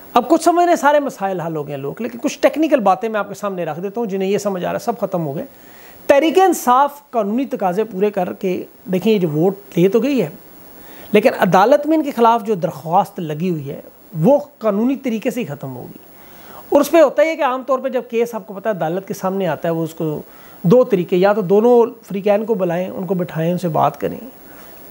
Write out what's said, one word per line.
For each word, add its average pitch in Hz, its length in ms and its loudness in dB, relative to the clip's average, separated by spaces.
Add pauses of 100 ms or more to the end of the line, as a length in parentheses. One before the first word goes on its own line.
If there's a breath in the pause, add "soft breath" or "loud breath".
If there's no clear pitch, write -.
(180 loud breath)
अब 247 100 0
कुछ 320 180 2
समझ 349 220 4
रहे 339 100 2
सारे 294 220 4
मसाइल 196 420 -6
हल 165 140 -6
हो 151 80 -6
गए 147 140 -10
लोग, 143 240 -8
लेकिन 233 180 -10
कुछ - 220 -6
technical 302 380 2
बातें 196 300 0
मैं 214 100 -2
आपके 202 160 -6
सामने 185 300 -6
रख 156 120 -8
देता 196 240 -8
हूँ 233 60 -4
जिन्हें 190 220 -4
ये 202 100 2
समझ 196 220 -4
आ 175 40 -6
रहा 175 80 -4
है, 190 60 -4
सब - 200 -6
ख़त्म 185 220 -4
हो 143 120 -4
गए। 180 120 -8 (640 loud breath)
तहरीक 285 280 4
इंसाफ 285 680 2 (100)
कानूनी 226 320 -2
तकाजे 196 380 -2
पूरे 202 280 -2
करके 185 540 -4 (240)
देखें, 185 220 0
ये 208 80 4
जो 175 80 0
वोट 165 340 0 (160)
ले 180 120 6
तो 226 100 2
गई 269 180 0
है, 170 160 -2 (800 loud breath)
लेकिन 208 200 4
अदालत 214 540 4
में 320 100 2
इनके 285 140 -2
खिलाफ 233 300 4
जो 208 140 -2
दरख्वास्त 165 640 -2
लगी 160 300 -4
हुई 156 140 -4
है, - 200 -12 (320)
वो 269 360 2 (100)
कानूनी 220 340 0
तरीके 226 360 -4
से 247 100 -6
ही 202 40 -4
ख़त्म 139 220 -10
होगी। 123 320 -14 (760 loud breath)
और 294 80 6
उस - 80 -2
पर 330 120 6
होता 294 220 4
ही 320 60 2
है 320 60 -2
कि 302 60 -6
आमतौर 254 400 -2
पर 262 80 -4
जब 240 180 -6
केस, 233 280 -2
आपको 220 180 -12
पता 196 160 -6
है, 214 60 0
अदालत 175 320 -4
के 208 60 -6
सामने 190 320 -4
आता 160 240 -2
है, 165 40 0
वो 165 100 -2
उसको 156 420 -6 (400 loud breath)
दो 247 180 6
तरीके, 185 340 0
या 202 160 4
तो 220 80 -2
दोनों 226 500 4 (120)
फ्रीकैन 202 420 -2
को 220 100 0
बुलाएं, 180 340 -2
उनको 190 260 -6
बिठाएं, 165 360 -4
उनसे 180 160 -2
बात 147 280 0
करें - 240 -6 (720 loud breath)